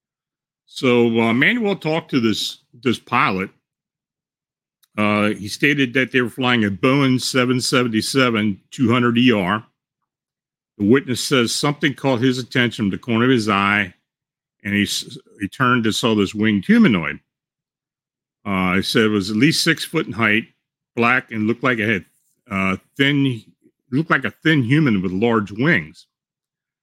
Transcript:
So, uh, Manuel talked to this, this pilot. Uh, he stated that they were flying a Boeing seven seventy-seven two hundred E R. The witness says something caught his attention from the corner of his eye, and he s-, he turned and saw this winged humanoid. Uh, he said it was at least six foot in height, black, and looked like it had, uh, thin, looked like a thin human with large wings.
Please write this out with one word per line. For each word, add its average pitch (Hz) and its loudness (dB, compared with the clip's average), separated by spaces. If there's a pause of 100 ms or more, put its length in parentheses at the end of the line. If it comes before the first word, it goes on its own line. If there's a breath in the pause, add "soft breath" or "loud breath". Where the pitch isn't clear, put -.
(680)
So, 120 2
uh, 113 2
Manuel 202 0
talked 160 -6
to 139 0
this, - -2 (140)
this 120 -4
pilot. 117 -2 (1500)
Uh, 104 0
he 101 -10
stated 139 -2
that 127 0
they 131 2
were 117 -4
flying 123 0
a 101 0
Boeing 131 2
seven 127 0
seventy-seven 117 0 (100)
two 117 0
hundred 120 2
E 123 4
R. 104 -2 (1120)
The 101 -2
witness 123 2
says 123 0
something 147 -2
caught 131 -2
his 127 0
attention 120 -2
from 98 0
the 90 -6
corner 113 -2
of 131 4
his 113 2
eye, 101 0 (680)
and 101 -4
he 101 2
s-, - -6 (240)
he 98 -6
turned 123 0
and 104 0
saw 113 0
this 101 0
winged 104 0
humanoid. 123 2 (1200)
Uh, 95 0
he 95 0
said 117 0
it 107 2
was 104 -2
at 107 -4
least 147 2
six 165 -2
foot - -4
in - -12
height, 107 0 (460)
black, 123 0
and 107 -4
looked 113 -2
like 123 0
it 107 -2
had, 98 -2 (460)
uh, 95 -2 (200)
thin, 139 0 (480)
looked 151 -4
like 147 0
a 104 -6
thin 156 0
human 123 2
with 90 -4
large 107 0
wings. 104 -2 (760)